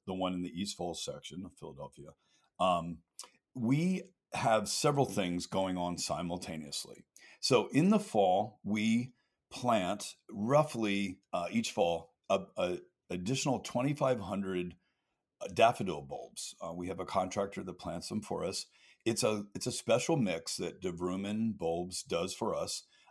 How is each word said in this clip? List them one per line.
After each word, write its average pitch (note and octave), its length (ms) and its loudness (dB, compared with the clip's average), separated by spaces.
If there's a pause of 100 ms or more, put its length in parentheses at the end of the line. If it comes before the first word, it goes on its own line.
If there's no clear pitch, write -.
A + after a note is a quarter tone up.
the F#2+ 80 -4
one F#2 200 0
in F2+ 80 -2
the F2 80 -4
East G2 260 -4
Falls F2 280 -6
section - 400 -10
of F#2 120 -14
Philadelphia. D#2+ 540 -14 (480)
Um, E2+ 400 0 (560)
we D3 480 2 (320)
have A2 340 4
several C#3+ 380 4
things F2+ 400 -2
going F#2+ 300 0
on F2 220 -2
simultaneously. E2 1080 -6 (360)
So A2+ 320 4
in D#3 180 6
the G#3+ 100 8
fall, G#2 640 2
we A2+ 480 2 (380)
plant G#2 640 0 (140)
roughly, G#2+ 880 2 (140)
uh, F2 180 -2
each A2+ 200 0
fall, E2+ 420 2 (160)
a, G2 120 4 (180)
a F2+ 200 2 (320)
additional G#2+ 500 0
twenty-five C3 600 0
hundred F#2 540 -2 (800)
daffodil G2+ 480 4
bulbs. - 580 -10
Uh, E2+ 120 -6
we F2+ 160 -6
have F#2 120 -6
a F2+ 60 -4
contractor G2 560 0
that F2+ 160 -10
plants E2+ 300 -8
them G#2+ 120 -2
for F2 240 -4
us, F#2+ 220 -4 (380)
it's A2+ 180 0
a, G#2+ 220 0 (100)
it's - 120 -6
a B2 60 -4
special A#2 440 2
mix F#2 400 0
that F2 240 -6
De F2+ 120 -4
Vroomen G2 640 -2
Bulbs F2 460 -2
does F2 320 -2
for G#2+ 200 -2
us - 300 -4 (260)